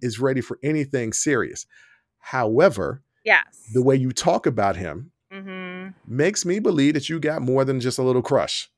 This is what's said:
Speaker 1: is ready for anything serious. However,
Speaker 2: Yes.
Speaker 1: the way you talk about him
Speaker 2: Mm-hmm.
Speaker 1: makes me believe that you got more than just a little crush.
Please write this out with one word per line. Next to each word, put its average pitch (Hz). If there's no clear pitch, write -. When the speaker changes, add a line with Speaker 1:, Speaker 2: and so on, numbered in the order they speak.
Speaker 1:
is 117
ready 131
for -
anything 139
serious. 117
However, 123
Speaker 2:
Yes. -
Speaker 1:
the 127
way 135
you 131
talk 175
about 104
him 90
Speaker 2:
Mm-hmm. 185
Speaker 1:
makes 151
me 180
believe 156
that 147
you 160
got 151
more 131
than 131
just 123
a 131
little 127
crush. -